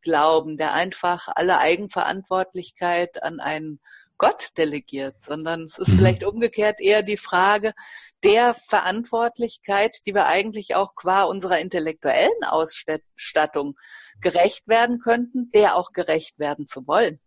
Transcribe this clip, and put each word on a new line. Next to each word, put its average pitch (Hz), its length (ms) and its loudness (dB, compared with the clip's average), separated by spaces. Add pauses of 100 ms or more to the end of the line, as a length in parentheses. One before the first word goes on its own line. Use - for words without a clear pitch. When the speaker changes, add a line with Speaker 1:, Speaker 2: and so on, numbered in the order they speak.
Speaker 1:
Glauben, 156 560 2
der 156 160 -2
einfach 175 600 -4
alle 175 240 2
Eigenverantwortlichkeit 180 1600 -2
an 160 180 -8
einen 156 400 -8 (380)
Gott - 400 0
delegiert, 139 640 -4
sondern 160 400 -8
es 160 160 -18
ist 185 100 -2
Speaker 2:
Mhm. 185 80 4
Speaker 1:
vielleicht 185 280 4
umgekehrt 214 560 -2
eher 208 220 4
die 202 140 -4
Frage 202 560 0 (500)
der 233 320 6
Verantwortlichkeit, 226 1400 -2 (100)
die 202 80 -6
wir 196 120 4
eigentlich 202 480 -2
auch 196 200 0
qua 190 300 2
unserer 180 340 -2
intellektuellen 170 880 0
Ausstattung 156 1300 -4 (440)
gerecht 175 480 0
werden 233 320 2
könnten, 240 520 -2
der 208 220 6
auch 180 180 -2
gerecht 160 460 -4
werden 147 280 -6
zu 127 200 -14
wollen. 165 400 2